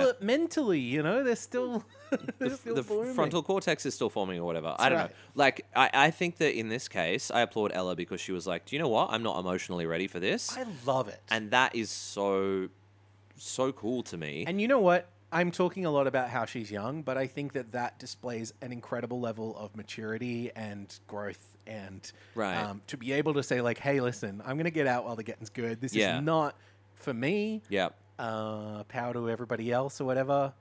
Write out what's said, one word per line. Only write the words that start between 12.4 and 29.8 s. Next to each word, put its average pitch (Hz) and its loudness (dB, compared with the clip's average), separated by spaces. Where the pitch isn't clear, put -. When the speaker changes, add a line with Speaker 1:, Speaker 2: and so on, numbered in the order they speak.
Speaker 2:
so - -2
cool 120 -4
to - -10
me. 76 -6
Speaker 1:
And 190 -2
you 220 0
know 277 6
what? 180 6
I'm 175 2
talking 180 0
a 160 2
lot 143 4
about 127 2
how 117 -2
she's 107 -6
young, 117 -4
but 131 -2
I 135 -2
think 139 -6
that 117 -6
that 120 -4
displays 113 -8
an 123 -8
incredible 120 -6
level 113 -4
of 104 -10
maturity 113 -6
and 104 -10
growth 104 -10
and, 98 -12
Speaker 2:
Right. 101 0
Speaker 1:
um, 101 -4
to - -10
be 120 -6
able 147 2
to 139 2
say, 127 2
like, 120 2
"Hey, 139 2
listen, 113 -2
I'm 131 -4
gonna 170 0
get 156 2
out 123 2
while 117 -6
the 110 -6
getting's 110 -10
good. 117 -4
This 123 -4
Speaker 2:
Yeah. 95 4
Speaker 1:
is 147 0
not 156 4
for - -6
me." 208 0
Speaker 2:
Yep. 95 0
Speaker 1:
Uh, 107 -4
power 120 -4
to 117 -2
everybody 117 -2
else 131 0